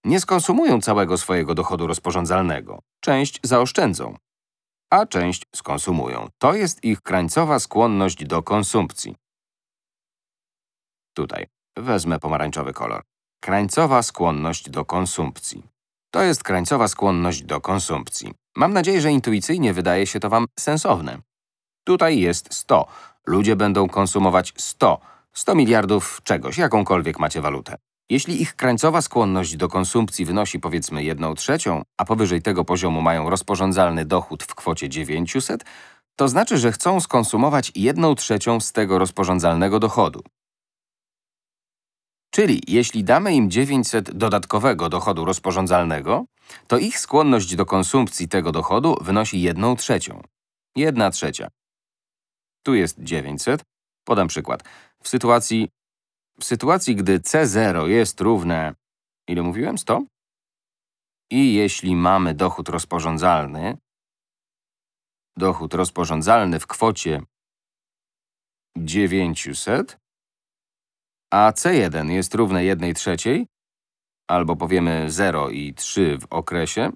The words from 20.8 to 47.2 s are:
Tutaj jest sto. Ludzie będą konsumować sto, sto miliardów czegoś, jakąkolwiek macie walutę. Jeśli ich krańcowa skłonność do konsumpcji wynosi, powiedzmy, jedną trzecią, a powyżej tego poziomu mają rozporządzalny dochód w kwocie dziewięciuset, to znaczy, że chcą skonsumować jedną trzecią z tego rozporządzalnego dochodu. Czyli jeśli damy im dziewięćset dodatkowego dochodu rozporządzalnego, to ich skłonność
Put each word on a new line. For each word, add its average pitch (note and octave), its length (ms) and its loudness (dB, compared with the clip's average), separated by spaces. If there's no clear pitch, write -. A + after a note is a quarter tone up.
Tutaj E3 340 4
jest F2 360 0
sto. - 320 2
Ludzie G2+ 300 2
będą G2 320 2
konsumować F#2 680 2
sto, - 440 0
sto - 220 -2
miliardów G#2+ 680 2
czegoś, E2+ 340 -4
jakąkolwiek G2 600 0
macie D#2 220 -2
walutę. C#2+ 360 -6
Jeśli C#3+ 320 -2
ich - 140 -4
krańcowa D3+ 460 2
skłonność F#2 540 -2
do E2 120 -2
konsumpcji F#2+ 560 -2
wynosi, F#2+ 360 -2
powiedzmy, D#2 440 -6
jedną D#2 300 -4
trzecią, G#2+ 480 -2
a G2+ 40 0
powyżej A2 380 2
tego F2+ 220 0
poziomu E2+ 380 0
mają E2 280 2
rozporządzalny F#2 760 0
dochód E2+ 380 -2
w - 120 -12
kwocie D#2+ 340 -6
dziewięciuset, F2 760 -4
to C3+ 120 2
znaczy, G#3 300 2
że A#2 140 4
chcą F3+ 280 2
skonsumować B2+ 720 0
jedną C#3+ 400 2
trzecią A2+ 460 0
z - 120 -6
tego F#2+ 260 2
rozporządzalnego F#2 840 2
dochodu. G#2+ 420 0
Czyli - 340 4
jeśli A2+ 360 0
damy E3+ 300 4
im G#2+ 160 4
dziewięćset A#2 600 0
dodatkowego G2+ 800 0
dochodu E2 360 -2
rozporządzalnego, F2+ 1000 0
to B2 120 2
ich G#3 200 -2
skłonność A#2+ 580 2